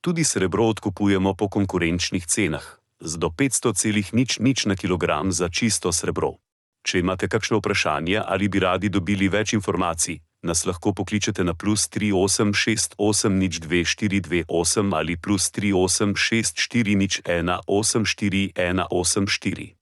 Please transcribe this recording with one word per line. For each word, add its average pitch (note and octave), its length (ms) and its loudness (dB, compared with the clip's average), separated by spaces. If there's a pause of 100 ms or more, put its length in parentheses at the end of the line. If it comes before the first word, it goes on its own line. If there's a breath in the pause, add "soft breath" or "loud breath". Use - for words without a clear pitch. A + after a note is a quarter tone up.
Tudi E3+ 220 0
srebro F#2 440 2
odkupujemo G2 640 2
po G#2 140 0
konkurenčnih F2+ 800 0
cenah, D#2 400 -2 (320)
z E2 180 -8
do D#2+ 140 0
petsto B2+ 420 0
celih G#2 400 0
nič B2 260 0
nič B2 260 2
na G2+ 100 2
kilogram F2 560 0
za F2 180 0
čisto G2 420 0
srebro. D#2+ 520 -2 (400)
Če - 160 0
imate F#2 280 0
kakšno G#2+ 360 0
vprašanje F2 600 0
ali G2 220 0
bi F#2+ 120 0
radi F#2 300 2
dobili F#2+ 420 0
več G#2+ 220 0
informacij, F2 680 -2 (220)
nas E2+ 240 -2
lahko F#2 280 -2
pokličete G2 500 -2
na E2+ 100 0
plus G2+ 360 0
tri G#2 260 -2
osem G2+ 380 2
šest - 440 0
osem G#2 420 2
nič F2 200 0
dve E2+ 260 0
štiri G2 340 0
dve E2 280 -2
osem F#2+ 460 0
ali D#2+ 240 -2
plus F#2+ 340 -2
tri G2 240 0
osem F#2 400 2
šest - 420 0
štiri G#2 380 2
nič F#2+ 300 0
ena F2 420 0
osem G#2 380 2
štiri G2 500 0
ena F2+ 360 0
osem F2+ 360 0
štiri. - 540 -4